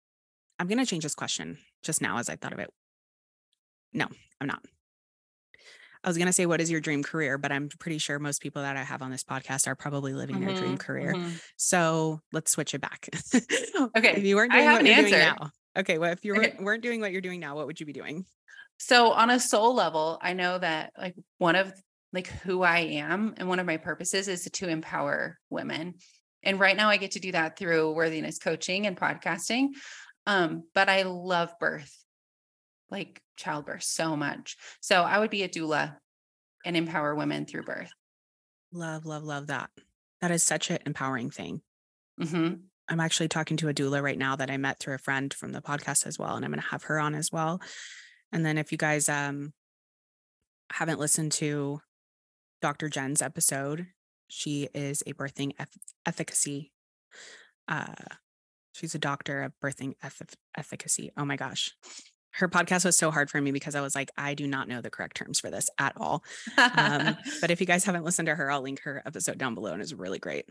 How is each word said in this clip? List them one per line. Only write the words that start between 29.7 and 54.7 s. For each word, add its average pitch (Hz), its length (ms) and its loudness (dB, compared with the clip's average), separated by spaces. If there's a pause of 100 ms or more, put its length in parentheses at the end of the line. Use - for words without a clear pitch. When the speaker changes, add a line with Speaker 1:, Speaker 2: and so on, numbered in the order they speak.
Speaker 2:
Um, 165 380 2 (100)
but 196 160 4
I 190 140 4
love 175 560 0
birth, 156 340 -4 (960)
like, - 320 -10 (140)
childbirth - 480 -8
so 160 340 -2
much. - 400 -6 (240)
So 180 220 4
I 185 160 2
would 214 100 2
be 202 140 -2
a 180 60 -4
doula 151 480 -2 (680)
and 175 100 -2
empower 160 380 0
women 147 320 -2
through - 180 -8
birth. - 280 -10 (840)
Speaker 1:
Love, 160 320 -8
love, 151 180 -8
love 147 240 -6
that. 139 220 -4 (520)
That 175 100 2
is 170 100 4
such - 300 2
an 165 160 -2
empowering 135 420 -2
thing. 90 320 -8 (580)
Speaker 2:
Mm-hmm. 170 360 0 (340)
Speaker 1:
I'm 165 120 0
actually 165 260 2
talking 160 300 -2
to 156 100 0
a 147 60 2
doula 143 280 0
right 139 160 -2
now 135 200 0
that 131 120 -2
I 139 60 -4
met 135 240 -4
through 139 140 -8
a 127 60 -4
friend 139 340 -2
from - 180 -10
the 135 100 -10
podcast 143 460 -2
as 156 100 -8
well, - 200 -4
and 127 80 -4
I'm 143 60 -4
gonna 147 100 -4 (100)
have 143 120 -6
her 156 160 -2
on 151 160 0
as 156 180 -4
well. 165 280 -2 (720)
And 165 140 0
then 156 120 2
if 151 140 -2
you 160 60 -2
guys, 151 320 2
um, 143 420 -2 (1200)
haven't 160 280 -2
listened 151 340 0
to 143 480 -4 (800)
Doctor 151 280 -2
Jen's 139 320 0
episode, 147 680 0 (420)
she 143 440 -6